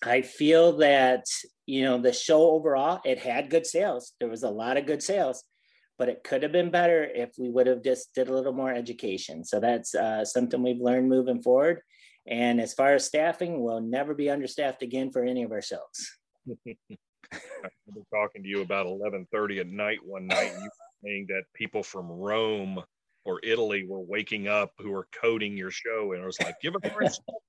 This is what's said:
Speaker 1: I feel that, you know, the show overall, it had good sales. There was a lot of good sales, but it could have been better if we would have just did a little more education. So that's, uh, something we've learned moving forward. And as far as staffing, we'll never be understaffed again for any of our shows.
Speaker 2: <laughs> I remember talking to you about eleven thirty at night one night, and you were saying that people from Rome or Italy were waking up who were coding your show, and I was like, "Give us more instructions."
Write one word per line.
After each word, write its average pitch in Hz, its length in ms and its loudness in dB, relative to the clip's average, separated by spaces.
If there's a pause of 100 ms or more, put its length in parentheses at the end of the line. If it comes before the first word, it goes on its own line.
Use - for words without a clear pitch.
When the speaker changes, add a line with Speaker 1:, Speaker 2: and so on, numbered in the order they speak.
Speaker 1:
I 127 200 2
feel 160 560 6
that, 135 480 6 (400)
you 135 180 0
know, 127 140 4
the 120 140 4
show 160 380 6
overall, 156 540 2
it 131 140 0
had 131 320 -4
good 165 160 2
sales. 165 520 -2
There 120 120 -4
was 113 140 -8
a 110 60 0
lot 113 260 -2
of 143 100 -2
good 147 160 -2
sales, 170 420 0 (540)
but 123 100 2
it - 160 -4
could 131 180 -2
have 151 100 -2
been 175 180 2
better 170 340 4
if 123 340 -6
we 127 120 -4
would 123 160 4
have 123 180 2
just 127 300 -2
did 127 140 0
a 131 60 -2
little 131 200 -2
more 131 180 -2
education. 113 720 -6
So 107 160 -2
that's, 117 340 0
uh, 107 300 0
something 123 380 0
we've 123 180 0
learned 127 280 2
moving 127 340 2
forward. 147 380 4 (460)
And 120 340 2
as 113 120 -4
far 139 220 6
as 135 100 4
staffing, 160 580 0
we'll 113 200 -2
never 139 320 -2
be 143 160 0
understaffed 139 520 -2
again 127 300 -4
for 127 100 0
any 123 200 0
of 110 100 -4
our 104 100 -4
shows. 85 180 -8 (680)
Speaker 2:
<laughs> 120 80 -10 (760)
I - 360 -14 (180)
remember - 260 -20
talking 104 300 -4
to 95 60 -12
you 101 140 -4
about 98 240 -2
eleven 98 460 -6
thirty 104 260 -2
at 90 80 -4
night 104 380 -4
one 92 240 -12
night, - 240 0
and 95 100 -14
you 104 60 -12
were - 400 -20
saying 101 200 -8
that 95 140 -4 (120)
people 107 280 -6
from 90 260 -12
Rome 98 720 -4 (420)
or 95 180 -4
Italy 107 420 0
were 95 160 -8
waking 101 460 -6
up 104 320 0
who 101 120 -10
were 95 180 -8 (120)
coding 107 360 0
your 92 160 -8
show, 110 400 -4
and 90 100 -6
I 95 40 -8
was 92 140 -8
like, - 200 -6
"Give 170 160 -4
us 190 80 -6
more - 180 -4
instructions." - 460 -4